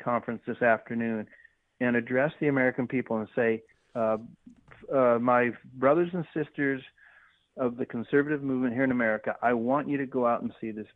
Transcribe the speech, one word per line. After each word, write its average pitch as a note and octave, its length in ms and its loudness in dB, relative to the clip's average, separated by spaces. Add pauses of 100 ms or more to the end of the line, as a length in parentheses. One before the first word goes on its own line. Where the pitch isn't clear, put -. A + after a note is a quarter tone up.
conference A#2 440 -2
this A#2+ 160 -6
afternoon A2+ 680 0 (520)
and B2 140 2
address B2+ 460 0
the D3+ 80 2
American B2+ 400 2
people A#2 300 -2
and G#2+ 180 -6
say, A2+ 260 2 (320)
uh, A2 220 0 (760)
uh, B2 280 4
"My B2 300 4 (240)
brothers D3+ 380 2
and F3 120 -4 (100)
sisters C#3 480 -4 (760)
of A#2+ 200 -2
the B2+ 100 -4
conservative C#3+ 560 -2
movement B2+ 320 -2
here C3+ 100 0
in C3 60 0
America, A2+ 520 0
I A#2+ 120 2
want B2+ 340 0
you C#3+ 100 -2
to C#3 80 -4
go B2+ 200 -2
out A#2 160 0
and A2+ 180 -6
see A2+ 120 -8
this G#2+ 240 -12